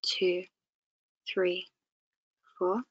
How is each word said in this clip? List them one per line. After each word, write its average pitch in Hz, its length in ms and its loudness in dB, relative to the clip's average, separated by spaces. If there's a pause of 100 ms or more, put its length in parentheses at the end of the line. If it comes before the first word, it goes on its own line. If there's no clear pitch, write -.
two, 180 400 0 (880)
three, 180 360 0 (880)
four. 190 320 2